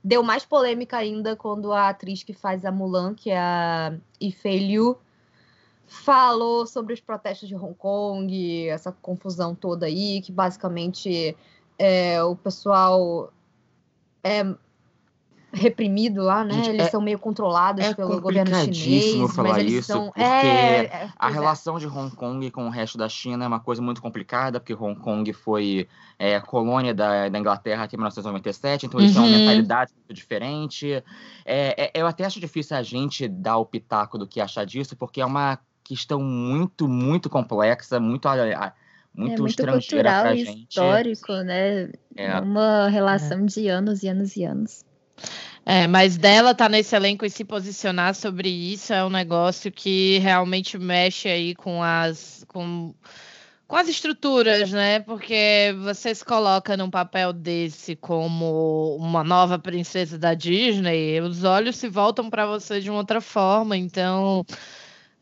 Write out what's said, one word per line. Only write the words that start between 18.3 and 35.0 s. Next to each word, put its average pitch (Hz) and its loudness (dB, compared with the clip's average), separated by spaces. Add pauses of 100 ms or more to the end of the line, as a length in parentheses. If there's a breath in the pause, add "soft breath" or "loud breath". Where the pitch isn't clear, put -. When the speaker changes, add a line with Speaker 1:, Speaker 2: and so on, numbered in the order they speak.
Speaker 2:
complicadíssimo 180 2 (160)
Speaker 1:
chinês, - -4
Speaker 2:
falar 151 0
Speaker 1:
mas 214 4
eles 202 2
Speaker 2:
isso, 247 -2
Speaker 1:
são, 208 -2
Speaker 2:
porque 202 -6
Speaker 1:
é, 247 4
é, 190 -10
Speaker 2:
a - -2
Speaker 1:
pois 127 2
é. 143 -2
Speaker 2:
relação 156 -2
de 151 -8
Hong 139 -8
Kong 131 -8
com 123 -8
o 117 -6
resto 117 -6
da 110 -4
China 123 -8
é 123 -4
uma 113 -2
coisa 117 -4
muito 120 -6
complicada, 120 -4
porque - -8
Hong 104 -8
Kong 107 -4
foi, 101 -2 (300 soft breath)
é, 101 2
colônia 120 0
da, 101 0
da 98 -4
Inglaterra 104 -2
até 107 -12
mil 110 -4
novecentos 101 -6
e - -8
noventa 98 -6
e - -6
sete, 143 -4
então - 0
eles 202 10
têm 202 6
uma 233 6
Speaker 3:
Uhum. 214 8
Speaker 2:
mentalidade 214 4
muito - -20
diferente. 143 -6 (520 loud breath)
É, 139 -2
é, - -4
eu 160 0
até 165 -2
acho 196 -6
difícil 156 -6
a 127 -2
gente 127 -6
dar 98 -2
o 113 2
pitaco 110 -4
do 101 -8
que 110 -8
achar 101 -6
disso, 131 -8
porque 131 -8